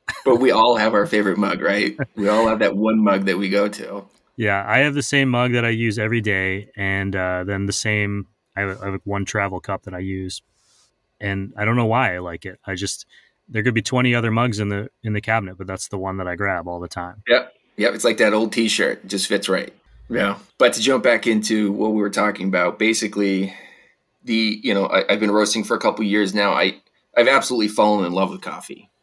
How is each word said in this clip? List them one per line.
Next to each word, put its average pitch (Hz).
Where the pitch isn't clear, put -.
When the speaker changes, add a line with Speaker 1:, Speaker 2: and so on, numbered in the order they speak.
Speaker 1:
But 127
we 127
all 113
have 110
our 101
favorite 101
mug, 98
right? 104
We 101
all 110
have 110
that 101
one 110
mug 98
that 92
we 98
go 101
to. 101
Speaker 2:
Yeah, 101
I 110
have 143
the 143
same 135
mug 123
that 120
I 117
use 113
every 113
day, 98
and, 98
uh, 92
then 98
the 101
same, 101
I 98
have, 95
I 98
have 95
one 98
travel 98
cup 95
that 92
I 90
use, 95
and 98
I 104
don't 113
know 117
why 113
I 90
like 87
it. 92
I 95
just, -
there 110
could 120
be 113
twenty 123
other 117
mugs 113
in 104
the, 101
in 107
the 104
cabinet, 101
but 95
that's 95
the 104
one 95
that 90
I 87
grab 90
all 87
the 87
time. 90
Speaker 1:
Yep. 120
Yep. -
It's 107
like 110
that 110
old 107
T-shirt. 104
It -
just 98
fits 98
right. -
Yeah. 104
But 123
to -
jump 127
back 117
into 107
what 107
we 107
were 101
talking 98
about, 87
basically, 101
the, 110
you 117
know, 98
I, -
I've 107
been 104
roasting 107
for 117
a 101
couple 107
years 101
now. 101
I, 90
I've 120
absolutely 127
fallen 107
in 87
love 95
with 95
coffee. -